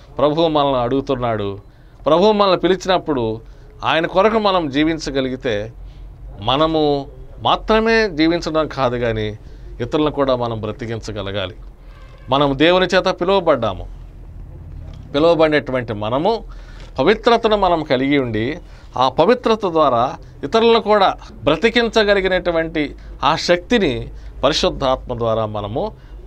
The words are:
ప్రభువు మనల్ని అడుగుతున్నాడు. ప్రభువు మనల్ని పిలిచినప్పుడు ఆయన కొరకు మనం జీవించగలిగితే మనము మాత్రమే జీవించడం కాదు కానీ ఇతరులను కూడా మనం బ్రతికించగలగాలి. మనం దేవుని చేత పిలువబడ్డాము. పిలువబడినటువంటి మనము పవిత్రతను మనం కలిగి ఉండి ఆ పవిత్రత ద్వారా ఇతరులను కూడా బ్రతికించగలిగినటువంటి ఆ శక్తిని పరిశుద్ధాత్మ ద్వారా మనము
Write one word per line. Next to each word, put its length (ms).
ప్రభువు 300
మనల్ని 300
అడుగుతున్నాడు. 800
ప్రభువు 260
మనల్ని 260
పిలిచినప్పుడు 840
ఆయన 220
కొరకు 320
మనం 300
జీవించగలిగితే 1040
మనము 680
మాత్రమే 680
జీవించడం 580
కాదు 280
కానీ 420
ఇతరులను 300
కూడా 260
మనం 240
బ్రతికించగలగాలి. 960
మనం 260
దేవుని 300
చేత 220
పిలువబడ్డాము. 800
పిలువబడినటువంటి 800
మనము 520
పవిత్రతను 580
మనం 260
కలిగి 360
ఉండి 400
ఆ 120
పవిత్రత 580
ద్వారా 500
ఇతరులను 360
కూడా 340
బ్రతికించగలిగినటువంటి 1500
ఆ 120
శక్తిని 720
పరిశుద్ధాత్మ 760
ద్వారా 280
మనము 500